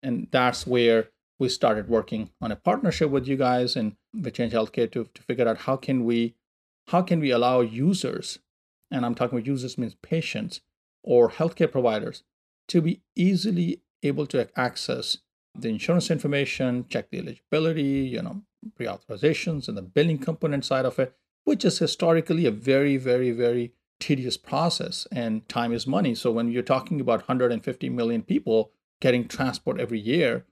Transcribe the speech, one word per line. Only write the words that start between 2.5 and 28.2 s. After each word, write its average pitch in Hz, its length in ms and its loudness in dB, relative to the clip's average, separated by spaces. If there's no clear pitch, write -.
a 101 40 -2
partnership 175 540 0
with 135 180 0
you 139 80 0
guys 127 400 2
and 107 200 -2
with 151 220 -6
Change 117 180 -2
Healthcare 113 380 0
to, 117 220 -6
to - 100 -20
figure 120 240 0
out 110 120 0
how 135 160 -2
can 131 300 -2
we, 117 300 0
how 175 140 2
can 180 180 0
we 139 120 0
allow 123 300 4
users, 120 800 -2
and 131 140 -2
I'm 120 100 -2
talking 123 220 0
about 113 100 -4
users 131 300 -4
means 117 180 -6
patients - 680 -6
or 120 260 6
healthcare 160 400 0
providers, 110 540 -2
to 175 120 4
be 165 200 -2
easily 175 680 0
able 143 240 0
to 123 200 0
access 127 600 -4
the - 140 -6
insurance 160 420 0
information, 135 760 0
check - 220 -6
the - 100 -8
eligibility, 156 640 -2
you 139 380 -2
know, - 220 -10
pre-authorizations 123 880 -2
and 107 100 -8
the 95 40 -10
billing 147 360 2
component 147 460 -2
side 131 220 0
of 123 120 -2
it, 131 160 -2
which 202 220 0
is - 140 2
historically 165 680 2
a 117 60 4
very, 135 440 2
very, 127 360 0
very 120 420 0
tedious 131 380 -2
process, - 760 -2
and 113 380 -4
time 117 240 -2
is 117 120 -4
money. 139 300 0
So 120 160 0
when 117 180 0
you're 117 140 -2
talking 135 380 0
about 120 220 0
hundred 127 280 0
and 110 120 -4
fifty 131 260 -6
million 117 320 0